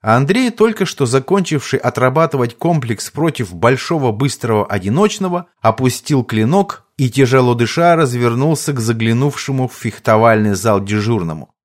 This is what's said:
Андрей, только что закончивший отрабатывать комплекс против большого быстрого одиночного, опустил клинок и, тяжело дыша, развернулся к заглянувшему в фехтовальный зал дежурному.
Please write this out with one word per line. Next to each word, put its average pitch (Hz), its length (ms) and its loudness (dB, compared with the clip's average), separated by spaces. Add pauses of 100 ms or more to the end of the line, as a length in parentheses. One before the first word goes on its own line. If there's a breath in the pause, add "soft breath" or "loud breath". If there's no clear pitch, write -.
Андрей, 139 480 2
только 220 360 0
что - 200 -4
закончивший 143 720 0
отрабатывать 127 800 0
комплекс 131 540 -2
против 139 420 -4
большого 127 580 0
быстрого 110 540 -2
одиночного, 175 840 -2 (140)
опустил 123 640 0
клинок 123 640 0 (120)
и, 131 120 0
тяжело 127 440 4
дыша, 165 420 2
развернулся 131 760 0
к 127 60 -4
заглянувшему 120 880 -2
в - 60 -10
фехтовальный 110 840 2
зал 98 280 0
дежурному. 101 680 -4 (120)